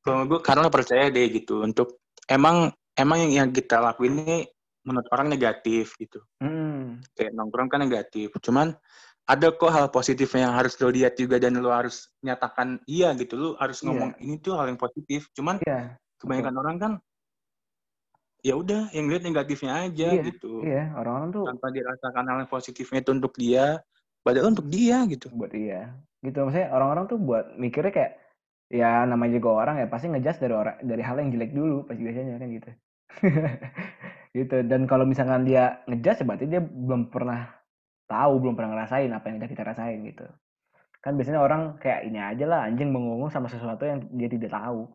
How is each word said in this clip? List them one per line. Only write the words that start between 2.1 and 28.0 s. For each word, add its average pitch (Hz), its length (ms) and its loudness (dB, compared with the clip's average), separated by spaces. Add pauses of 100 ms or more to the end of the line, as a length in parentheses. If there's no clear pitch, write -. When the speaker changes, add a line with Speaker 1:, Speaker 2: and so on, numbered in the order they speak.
Speaker 1:
emang, 156 460 6 (240)
emang 147 260 4
yang, 156 100 4 (120)
yang 127 60 2
kita 127 280 2
lakuin 123 400 2
ini 160 300 -2 (320)
menurut 127 320 -2
orang 139 160 2
negatif 113 680 0
gitu. - 300 -14 (160)
Speaker 2:
Hmm. 143 580 -6 (140)
Speaker 1:
Kayak 110 240 -4
nongkrong 113 320 -2
kan 139 160 2
negatif. 107 560 -2
Cuman 147 320 2 (560)
ada 147 240 6
kok 165 160 4
hal 147 240 4
positif 131 400 2
yang 127 240 2
harus 127 240 2
lo 127 80 4
lihat 127 320 2
juga 127 160 2
dan 123 240 4
lo 123 80 0
harus 120 400 -2 (160)
nyatakan 127 640 -4
iya 165 240 2
gitu. 123 240 -4
Lo 151 120 -2 (120)
harus 135 240 -4
Speaker 2:
Iya. 131 80 0
Speaker 1:
ngomong 127 180 -2 (140)
ini 151 160 -8
tuh 190 160 -4
hal 135 160 -2
yang 120 80 -8
positif. 143 560 -6
Cuman 180 240 -4
Speaker 2:
Iya, 127 400 -6 (160)
Speaker 1:
kebanyakan 131 320 -4
Speaker 2:
betul. 131 160 -6
Speaker 1:
orang 160 160 -4
kan 214 120 -2 (1500)
ya 131 160 0
udah 202 400 -2
yang 151 160 -2
lihat 175 80 -2
negatifnya 147 640 -4
aja 170 320 0
Speaker 2:
Iya, 160 80 2
Speaker 1:
gitu. 113 400 -10
Speaker 2:
iya, 143 180 -2 (140)
orang-orang 123 320 -4
tuh 196 160 -6
Speaker 1:
Tanpa 127 240 -8
dirasakan 127 560 -6
hal 127 160 -2
yang 131 100 -8
positifnya 127 540 -6
itu 135 80 0
untuk 135 240 0
dia, 131 480 2 (400)
padahal 131 320 4
untuk 143 160 -4
dia 240 320 4
gitu. 135 240 -4
Speaker 2:
Buat 113 240 -8
iya. 107 400 -8 (320)
Gitu, 135 160 -6
maksudnya 147 320 0
orang-orang 139 320 2
tuh 233 160 -4
buat 127 240 0 (120)
mikirnya 139 360 -2
kayak, 147 200 0 (600)